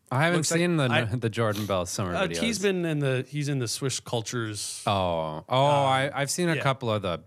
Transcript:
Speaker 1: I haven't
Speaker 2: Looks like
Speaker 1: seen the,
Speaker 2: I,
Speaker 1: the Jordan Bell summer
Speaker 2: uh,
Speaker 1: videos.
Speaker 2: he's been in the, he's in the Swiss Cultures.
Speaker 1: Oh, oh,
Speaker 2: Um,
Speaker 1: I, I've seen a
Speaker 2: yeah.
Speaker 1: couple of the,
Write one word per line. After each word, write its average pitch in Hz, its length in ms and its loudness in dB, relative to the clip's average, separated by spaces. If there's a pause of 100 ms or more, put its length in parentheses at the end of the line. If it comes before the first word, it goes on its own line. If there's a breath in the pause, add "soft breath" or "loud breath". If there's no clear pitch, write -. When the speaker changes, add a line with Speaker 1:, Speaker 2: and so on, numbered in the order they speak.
(100)
Speaker 1:
I 131 140 2
haven't 170 160 4
Speaker 2:
Looks 147 100 0
like 165 80 2
Speaker 1:
seen 175 180 2
the, 143 140 2
Speaker 2:
I, 156 140 4
Speaker 1:
the 117 260 -2
Jordan 107 360 0
Bell 92 200 0
summer 90 300 -2
Speaker 2:
uh, 190 100 2
Speaker 1:
videos. 165 120 -2
Speaker 2:
he's 220 200 0
been 185 260 0
in 160 140 0
the, 131 300 0
he's 143 200 -4
in 143 120 0
the 113 80 -2
Swiss - 320 -4
Cultures. 113 880 -6
Speaker 1:
Oh, 82 600 0
oh, 131 180 4
Speaker 2:
Um, 143 220 4
Speaker 1:
I, 135 240 2
I've 139 180 -4
seen 175 200 0
a 156 60 2
Speaker 2:
yeah. 120 60 -2
Speaker 1:
couple 123 280 0
of 107 120 2
the, 85 240 -2